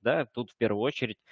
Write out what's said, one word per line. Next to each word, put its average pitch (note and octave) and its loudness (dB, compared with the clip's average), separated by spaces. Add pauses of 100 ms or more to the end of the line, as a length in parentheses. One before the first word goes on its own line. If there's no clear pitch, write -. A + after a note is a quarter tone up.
Да, C#3+ 2
тут - -8
в - -20
первую G#2+ 2
очередь B2 -2 (120)